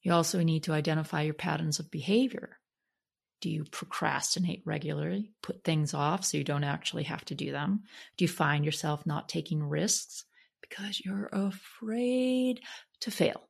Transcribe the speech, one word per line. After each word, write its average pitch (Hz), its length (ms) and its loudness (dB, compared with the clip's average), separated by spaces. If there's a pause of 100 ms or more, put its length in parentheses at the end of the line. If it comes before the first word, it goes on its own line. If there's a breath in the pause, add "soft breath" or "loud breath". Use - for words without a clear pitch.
You 175 100 2
also 170 300 4
need 160 220 4
to 160 100 0
identify 156 480 0
your 151 120 0
patterns 160 460 -2
of - 100 -10
behavior. 220 680 0 (800)
Do 180 80 -2
you 156 160 -2
procrastinate - 1000 -2
regularly, 151 640 -2 (100)
put - 220 -10
things 156 300 2
off 151 300 0
so - 120 0
you 147 80 0
don't 143 200 0
actually 143 400 -2
have 156 200 -6
to - 100 -8
do 151 160 -6
them? 165 340 -2 (340 loud breath)
Do 180 60 4
you 160 40 4
find 147 360 2
yourself 151 420 0
not 147 220 -2
taking 156 340 -2
risks 151 640 0 (360 soft breath)
because 202 400 -8
you're 196 320 -4
afraid 247 1300 2 (380 loud breath)
to - 100 -4
fail? - 400 2